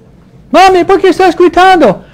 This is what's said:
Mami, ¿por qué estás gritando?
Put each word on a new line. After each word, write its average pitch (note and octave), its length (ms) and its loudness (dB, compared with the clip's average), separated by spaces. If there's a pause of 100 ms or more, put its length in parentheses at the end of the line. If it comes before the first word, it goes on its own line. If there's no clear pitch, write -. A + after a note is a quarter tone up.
(500)
Mami, F#4 340 0
¿por F4+ 160 0
qué G4 80 0
estás F4+ 280 0
gritando? F4 760 0